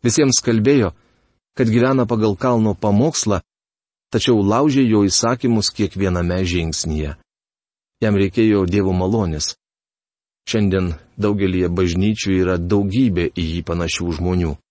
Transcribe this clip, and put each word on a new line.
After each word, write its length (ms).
Visiems 400
kalbėjo, 540
kad 120
gyvena 380
pagal 320
kalno 340
pamokslą, 680
tačiau 300
laužė 460
jo 180
įsakymus 720
kiekviename 720
žingsnyje. 680
Jam 160
reikėjo 480
Dievo 320
malonės. 560
Šiandien 460
daugelyje 480
bažnyčių 640
yra 240
daugybė 800
į 140
jį 160
panašių 400
žmonių. 380